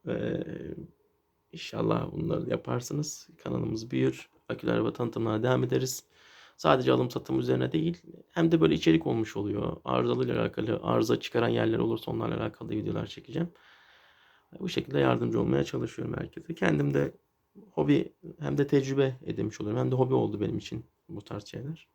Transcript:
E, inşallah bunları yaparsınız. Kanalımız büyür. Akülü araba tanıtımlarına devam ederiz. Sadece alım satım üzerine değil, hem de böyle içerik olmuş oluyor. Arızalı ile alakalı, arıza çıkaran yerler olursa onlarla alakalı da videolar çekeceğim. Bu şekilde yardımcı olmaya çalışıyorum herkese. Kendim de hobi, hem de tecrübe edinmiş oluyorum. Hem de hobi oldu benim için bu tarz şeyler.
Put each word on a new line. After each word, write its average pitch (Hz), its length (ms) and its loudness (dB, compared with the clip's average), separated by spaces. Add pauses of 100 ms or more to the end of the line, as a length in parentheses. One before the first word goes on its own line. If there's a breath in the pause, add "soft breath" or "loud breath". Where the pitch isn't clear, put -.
E, 117 360 -4 (1080)
inşallah 113 600 -2
bunları - 380 -2
yaparsınız. 123 760 -4 (160)
Kanalımız 117 460 -4
büyür. 131 380 0 (200)
Akülü 117 240 -2
araba 113 200 0
tanıtımlarına 113 500 -2
devam 127 220 4
ederiz. 127 400 -2 (520 loud breath)
Sadece 131 360 4
alım 127 180 2
satım - 280 -4
üzerine 127 340 0
değil, 160 300 -2 (300)
hem 170 200 4
de 165 80 6
böyle 160 140 6
içerik 160 320 4
olmuş 113 300 0
oluyor. 101 480 -2
Arızalı 123 400 2
ile 120 160 0
alakalı, 113 420 2
arıza 117 380 4
çıkaran 117 280 0
yerler 113 300 2
olursa 117 320 0
onlarla 117 320 -2
alakalı 110 260 -8
da 113 60 -6
videolar 107 320 -4
çekeceğim. 127 460 -6 (1080 soft breath)
Bu - 80 -6
şekilde 131 300 -2
yardımcı 120 420 2
olmaya 131 240 2
çalışıyorum - 520 -6
herkese. - 380 -10
Kendim 147 400 2
de 139 180 2 (580)
hobi, 147 420 2 (280)
hem 143 180 -2
de 143 80 2
tecrübe 135 580 2
edinmiş - 360 -4
oluyorum. 107 200 -2
Hem 127 100 2
de 127 40 2
hobi 127 200 4
oldu 107 260 2
benim 110 180 0
için - 280 -8 (220)
bu 101 160 -12
tarz 107 220 -10
şeyler. 139 480 -12